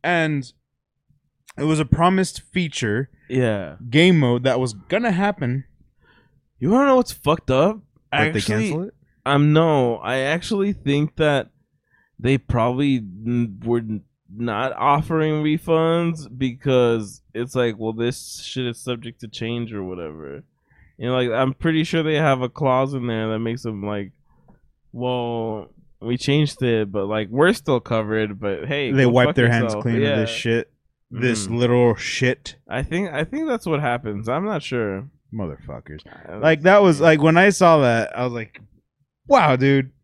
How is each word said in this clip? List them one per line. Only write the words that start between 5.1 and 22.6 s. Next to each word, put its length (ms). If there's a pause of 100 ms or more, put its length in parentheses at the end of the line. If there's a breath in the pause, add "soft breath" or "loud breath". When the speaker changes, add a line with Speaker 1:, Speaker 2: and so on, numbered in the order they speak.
Speaker 1:
happen. 520 (960)
Speaker 2:
You 100
wanna 160
know 100
what's 160
fucked 380
up? 300 (320)
Speaker 1:
But 60 (140)
they 60
Speaker 2:
Actually, 20 (300)
Speaker 1:
cancel 140
it? 100 (320)
Speaker 2:
um, 260
no, 440
I 220
actually 540
think 440
that 340 (680)
they 200
probably 600
n-, 680
were 140
n-, 260 (280)
not 420
offering 680
refunds 840 (120)
because 840 (120)
it's 220
like, 200
well, 160
this 480
shit 260
is 140
subject 400
to 80
change 440
or 100
whatever. 640 (520)
You 100
know, 80
like, 160
I'm 240
pretty 280
sure 220
they 120
have 240
a 80
clause 460